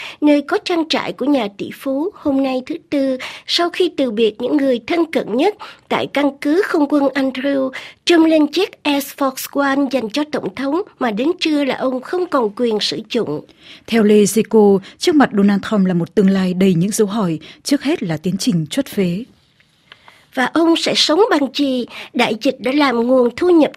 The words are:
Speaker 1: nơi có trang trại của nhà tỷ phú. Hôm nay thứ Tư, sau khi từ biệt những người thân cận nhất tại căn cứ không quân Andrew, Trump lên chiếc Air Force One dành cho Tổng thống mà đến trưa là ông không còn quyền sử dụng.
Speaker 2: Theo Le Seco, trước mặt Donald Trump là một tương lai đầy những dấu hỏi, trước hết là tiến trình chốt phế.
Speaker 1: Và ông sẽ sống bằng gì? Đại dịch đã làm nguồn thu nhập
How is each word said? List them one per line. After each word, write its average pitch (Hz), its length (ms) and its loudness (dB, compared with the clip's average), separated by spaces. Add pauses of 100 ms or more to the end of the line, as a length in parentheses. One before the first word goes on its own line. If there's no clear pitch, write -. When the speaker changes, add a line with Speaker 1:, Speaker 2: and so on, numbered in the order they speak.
(200)
Speaker 1:
nơi 294 220 4
có 330 220 -2
trang 330 240 -2
trại - 240 -4
của 254 140 -4
nhà 262 220 0 (100)
tỷ 131 160 -10
phú. 277 400 -4
Hôm 269 280 -2
nay 262 240 -2
thứ 302 80 -8 (160)
Tư, 269 280 0 (280)
sau 339 240 -2
khi 349 260 0
từ 262 140 0
biệt 214 320 0
những 285 140 0
người 269 300 2
thân 339 260 0
cận 208 240 -2
nhất 370 180 2 (340)
tại 139 180 -2
căn 277 340 -2
cứ 311 240 0
không 294 240 0
quân 285 160 2
Andrew, 269 680 -2 (340)
Trump 320 220 4
lên 311 200 4
chiếc 339 360 -4
Air 285 220 -2 (120)
Force 269 440 -4
One 277 300 0
dành 233 200 -4
cho 294 120 -4 (100)
Tổng 180 220 -6
thống 277 280 -4 (160)
mà 247 120 -2
đến 233 180 -2 (120)
trưa 294 240 0
là 254 120 -4
ông 254 240 -4
không 359 260 -4
còn 247 300 -2
quyền 226 240 0
sử - 200 -6 (100)
dụng. 151 340 -4 (420)
Speaker 2:
Theo 226 160 2
Le 208 220 6
Seco, 208 540 4 (200)
trước 349 160 0
mặt 277 220 6
Donald 202 240 2 (100)
Trump 202 160 2
là 185 80 0
một 170 200 -2
tương 190 160 4
lai 185 240 0
đầy 185 200 4
những 175 160 0
dấu 208 180 0
hỏi, 185 300 -4 (240)
trước - 200 -2
hết 294 200 -2
là 160 140 -4
tiến 185 220 -4
trình 165 320 -2
chốt 185 160 -4
phế. 190 380 -4 (1120)
Speaker 1:
Và 254 100 0
ông 330 320 2
sẽ - 200 -2
sống 320 240 2 (100)
bằng 285 240 0
gì? 262 320 -2 (280)
Đại 233 280 0
dịch 254 160 0
đã 233 160 -4
làm 247 320 2
nguồn 247 300 4
thu 359 140 0
nhập 320 260 4